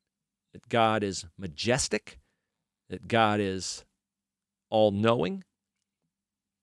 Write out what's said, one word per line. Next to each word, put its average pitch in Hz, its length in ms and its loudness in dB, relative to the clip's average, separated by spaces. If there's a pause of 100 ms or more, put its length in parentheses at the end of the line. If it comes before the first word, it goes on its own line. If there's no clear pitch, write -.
(540)
that - 160 -20
God 110 340 2
is 95 220 -6 (120)
majestic, 110 800 -4 (720)
that 92 200 -12
God 107 320 4
is 95 420 -6 (840)
all-knowing. 113 760 2 (1200)